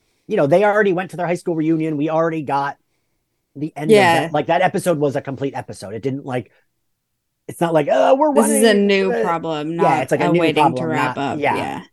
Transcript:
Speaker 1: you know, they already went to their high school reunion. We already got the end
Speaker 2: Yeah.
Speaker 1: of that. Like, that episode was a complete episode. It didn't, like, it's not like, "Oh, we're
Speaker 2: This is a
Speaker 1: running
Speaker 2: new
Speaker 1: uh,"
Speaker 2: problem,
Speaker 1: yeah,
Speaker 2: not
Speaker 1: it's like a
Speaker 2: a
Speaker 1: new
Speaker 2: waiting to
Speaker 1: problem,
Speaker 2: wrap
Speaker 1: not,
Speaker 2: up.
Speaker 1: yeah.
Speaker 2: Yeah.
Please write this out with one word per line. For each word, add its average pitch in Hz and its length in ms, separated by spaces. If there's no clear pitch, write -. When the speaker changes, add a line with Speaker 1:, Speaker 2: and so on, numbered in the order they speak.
Speaker 1:
you 214 100
know, 151 80
they 175 200
already 202 280
went 175 180
to 165 60
their 175 80
high 175 100
school 170 200
reunion. 160 420
We 156 120
already 160 320
got 139 360
the 147 220
end 151 140
Speaker 2:
Yeah. 185 240
Speaker 1:
of 147 80
that. 156 100
Like, 151 140
that 175 140
episode 175 380
was 143 160
a 135 60
complete 135 340
episode. 104 380
It 110 100
didn't, 139 220
like, 127 260
it's - 140
not 170 120
like, 151 160
"Oh, 269 260
we're 294 180
Speaker 2:
This 220 160
is 220 140
a 233 40
Speaker 1:
running 202 200
Speaker 2:
new 196 260
Speaker 1:
uh," - 100
Speaker 2:
problem, 165 480
Speaker 1:
yeah, 170 60
Speaker 2:
not 165 260
Speaker 1:
it's - 80
like 139 80
a 170 100
Speaker 2:
a 170 40
Speaker 1:
new 175 80
Speaker 2:
waiting 151 240
to 139 40
Speaker 1:
problem, 127 200
Speaker 2:
wrap 143 260
Speaker 1:
not, 139 200
Speaker 2:
up. 147 40
Speaker 1:
yeah. 131 160
Speaker 2:
Yeah. 73 380